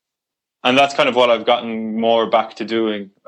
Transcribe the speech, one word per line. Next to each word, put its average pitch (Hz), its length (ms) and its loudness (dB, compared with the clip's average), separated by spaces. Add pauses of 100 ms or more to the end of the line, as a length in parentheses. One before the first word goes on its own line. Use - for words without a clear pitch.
(640)
and 127 120 2
that's 139 200 2
kind 147 140 2
of 120 60 -2
what 123 140 4
I've 113 160 0
gotten 113 540 -2
more 113 280 2
back 110 280 0
to 110 100 -8
doing 107 460 -4 (160)